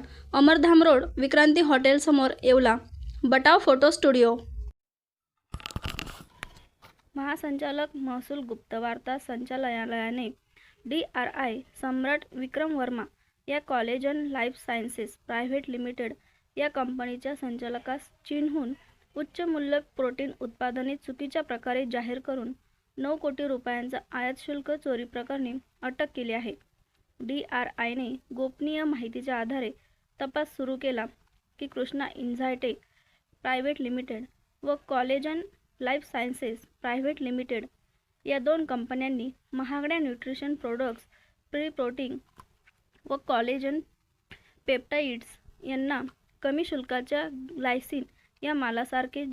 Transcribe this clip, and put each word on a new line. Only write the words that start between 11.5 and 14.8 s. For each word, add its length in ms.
सम्राट 520
विक्रम 440
वर्मा 280
या 120
कॉलेजन 680
लाईफ 400
सायन्सेस 600